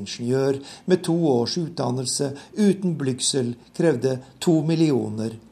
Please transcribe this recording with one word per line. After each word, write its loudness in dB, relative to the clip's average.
ingeniør -2
med 2
to 0
års 0
utdannelse -4
uten 2
blygsel -2
krevde 2
to 4
millioner 0